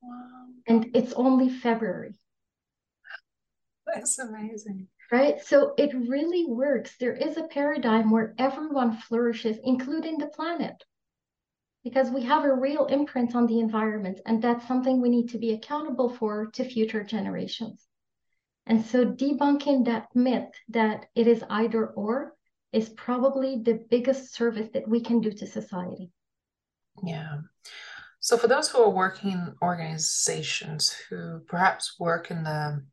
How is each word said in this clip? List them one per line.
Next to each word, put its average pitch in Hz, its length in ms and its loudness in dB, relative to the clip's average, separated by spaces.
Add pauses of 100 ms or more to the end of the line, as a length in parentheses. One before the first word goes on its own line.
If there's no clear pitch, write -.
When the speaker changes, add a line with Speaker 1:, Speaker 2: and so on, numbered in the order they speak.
Speaker 1:
Wow. - 440 -18 (200)
Speaker 2:
And 226 280 4
it's 247 180 2
only 262 360 4
February. 226 680 -2 (1700)
Speaker 1:
That's - 320 -4
amazing. 214 680 -10 (240)
Speaker 2:
Right? 285 280 4
So 285 360 4
it 277 180 2
really 302 520 -2
works. 254 520 -2
There - 160 -2
is - 220 -4
a 320 80 -6
paradigm 247 640 2
where 220 280 2
everyone 269 580 0
flourishes, 233 680 -2
including 294 560 -2
the 294 100 -4
planet, 320 540 -6 (1000)
because 240 260 2
we 254 120 -2
have 285 220 2
a 277 100 4
real 277 320 0
imprint 254 500 0
on 240 100 4
the 226 140 2
environment, 214 640 -2
and 226 160 2
that's 240 260 0
something 254 340 2
we 240 100 2
need 240 200 2
to 226 80 -8
be 226 140 -2
accountable 262 560 -2
for 214 460 -4
to 262 100 -4
future 220 400 -2
generations. - 840 -6 (800)
And 220 180 4
so 254 200 4
debunking 285 800 2
that 233 300 -2
myth 247 340 2 (220)
that 214 440 0
it 233 120 4
is 226 240 6
either 220 360 0
or 220 460 -4 (400)
is 220 160 0
probably 262 720 0
the 226 280 2
biggest 254 440 0
service 220 380 -2
that - 160 -4
we 226 120 2
can 233 200 2
do 214 100 0
to 202 160 -10
society. 185 640 -10 (960)
Speaker 1:
Yeah. 156 360 -8 (800)
So - 180 2
for 233 100 4
those 285 220 4
who - 80 0
are 220 120 8
working 185 420 0
in 175 300 -6
organizations 160 1300 -2
who 170 560 -10
perhaps - 540 0
work 170 300 -2
in 165 120 -6
the 151 400 -4 (100)